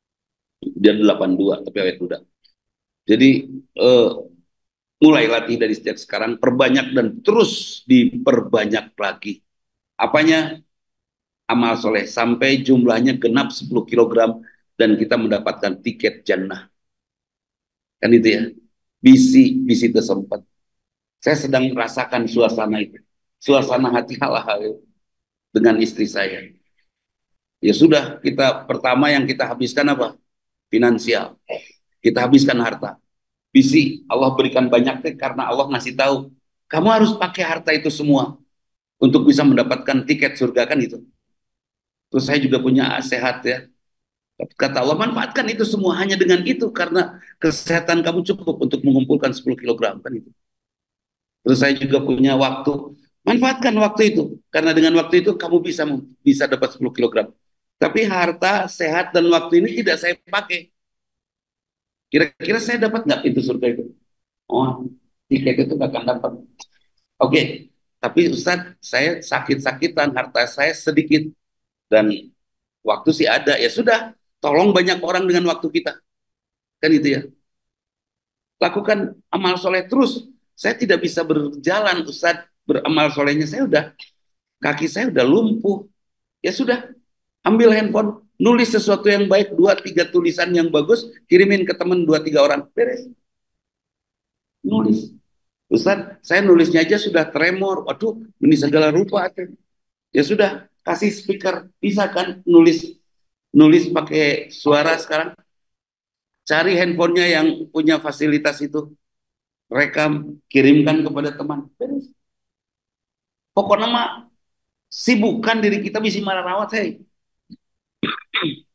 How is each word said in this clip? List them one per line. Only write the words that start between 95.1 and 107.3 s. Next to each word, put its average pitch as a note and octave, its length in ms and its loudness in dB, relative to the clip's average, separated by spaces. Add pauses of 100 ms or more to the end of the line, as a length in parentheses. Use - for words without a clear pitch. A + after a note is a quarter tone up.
Ustadz, - 480 -2
saya G3 240 0
nulisnya E3 400 6
aja G3+ 160 0
sudah E3+ 280 0
tremor. F#3 600 -2
Waduh, A3 320 -6 (160)
ini D#3 160 4
segala D3 400 2
rupa. F#3+ 320 0 (880)
Ya C3+ 80 2
sudah, G3+ 480 0 (160)
kasih F#3 240 -2
speaker. - 560 -6 (160)
Bisa G3+ 320 0
kan F3+ 320 -6
nulis, E3 480 6 (560)
nulis D#3 400 6
pakai D3+ 640 -2
suara D3+ 480 0
sekarang? D#3+ 320 -6 (1120)
Cari E3+ 320 0
handphonenya F3 480 0 (160)